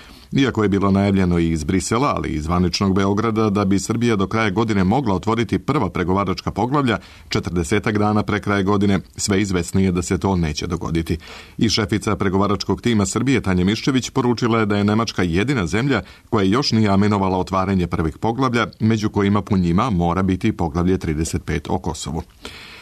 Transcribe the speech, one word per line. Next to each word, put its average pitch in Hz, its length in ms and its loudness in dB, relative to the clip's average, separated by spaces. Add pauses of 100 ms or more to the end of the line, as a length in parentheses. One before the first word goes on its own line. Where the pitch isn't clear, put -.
(380)
Iako 113 240 2
je 101 60 4
bilo 98 220 2
najavljeno 95 480 2
i 85 120 2
iz 78 140 -2
Brisela, 110 520 0
ali 76 120 -4
i 76 120 -4
zvaničnog 90 540 0
Beograda, 107 560 2
da 101 140 2
bi 98 140 2
Srbija 113 380 0
do 95 100 0
kraja 110 240 0
godine 101 340 0
mogla 107 300 2
otvoriti 101 440 0
prva 135 320 -2
pregovaračka 90 600 -2
poglavlja, 123 460 0 (320)
četrdesetak 98 720 -2
dana 104 240 2
pre 101 180 -2
kraja 101 220 0
godine, 98 380 2 (160)
sve 98 240 0
izvesnije 95 520 0
da 87 100 0
se 87 180 -2
to 98 160 0
neće 78 300 -2
dogoditi. 80 520 -4 (400)
I 117 100 2
šefica 101 480 -2
pregovaračkog 98 640 0
tima 110 260 2
Srbije, 123 360 0
Tanja 90 220 0
Miščević, 113 460 0
poručila 120 480 0
je 110 80 2
da 101 100 0
je 101 80 2
Nemačka 107 380 0
jedina 95 440 0
zemlja 113 340 0 (300)
koja 104 140 2
još 107 280 2
nije 110 180 4
aminovala 98 480 2
otvaranje 92 480 0
prvih 85 320 -2
poglavlja, 117 480 0 (140)
među 110 300 0
kojima 101 320 2
po 101 140 0
njima 92 340 2
mora 87 320 2
biti 92 260 0
i 82 80 -2
poglavlje 87 420 0
trideset 80 480 -4
pet 87 240 -4
o 92 80 -2
Kosovu. 78 440 -8 (600)